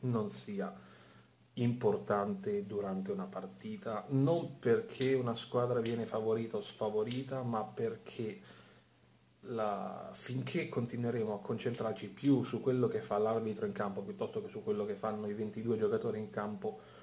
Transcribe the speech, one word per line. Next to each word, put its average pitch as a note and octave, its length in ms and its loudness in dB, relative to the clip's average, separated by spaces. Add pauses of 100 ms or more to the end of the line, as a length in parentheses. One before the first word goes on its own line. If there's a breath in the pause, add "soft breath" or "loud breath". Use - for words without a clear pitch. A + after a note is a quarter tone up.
non A2+ 260 2
sia G2 440 -6 (800 loud breath)
importante G#2 1120 2
durante G2 460 -2
una F#2+ 160 -4
partita, G#2+ 840 -6
non C#3+ 480 4
perché B2+ 560 4
una A#2+ 200 2
squadra B2 460 2
viene A2+ 240 0
favorita A2 500 2
o G#2 60 -2
sfavorita, A#2+ 840 -2
ma A2+ 220 0
perché A2 760 -4 (1040 loud breath)
la, G2+ 680 -2
finché C3 560 -2
continueremo A#2 640 0
a G2+ 60 -2
concentrarci A2+ 680 -2
più C3 340 6
su - 160 -2
quello B2+ 280 4
che G#2+ 140 0
fa G#2 160 0
l'arbitro A2 480 2
in G2+ 60 0
campo G2+ 320 -2
piuttosto G2+ 360 -4
che G#2 100 -4
su G#2+ 140 -8
quello G#2 220 2
che G#2 80 -2
fanno G#2+ 340 -2
i G#2 60 -2
ventidue A2 440 0
giocatori G#2+ 420 2
in G#2+ 100 -4
campo, G#2 500 -4 (240 loud breath)